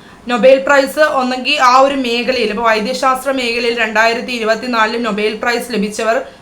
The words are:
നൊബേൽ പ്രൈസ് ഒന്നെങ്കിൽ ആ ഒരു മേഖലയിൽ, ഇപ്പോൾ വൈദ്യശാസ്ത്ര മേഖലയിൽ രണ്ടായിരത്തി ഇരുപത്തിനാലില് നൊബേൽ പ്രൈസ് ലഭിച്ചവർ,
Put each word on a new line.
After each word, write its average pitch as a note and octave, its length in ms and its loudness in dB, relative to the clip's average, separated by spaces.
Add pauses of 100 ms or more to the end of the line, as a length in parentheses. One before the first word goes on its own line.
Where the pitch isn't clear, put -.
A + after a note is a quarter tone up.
(280)
നൊബേൽ C4 400 4
പ്രൈസ് C#4 320 2
ഒന്നെങ്കിൽ C4 600 0
ആ B3+ 180 6
ഒരു C#4 160 4
മേഖലയിൽ, A#3+ 540 -2
ഇപ്പോൾ G#3+ 140 -4
വൈദ്യശാസ്ത്ര A#3 680 0
മേഖലയിൽ A#3+ 480 -2
രണ്ടായിരത്തി A3+ 520 0
ഇരുപത്തിനാലില് A3+ 760 -2
നൊബേൽ G#3+ 380 -2
പ്രൈസ് B3 300 -4
ലഭിച്ചവർ, A3 480 -2 (200)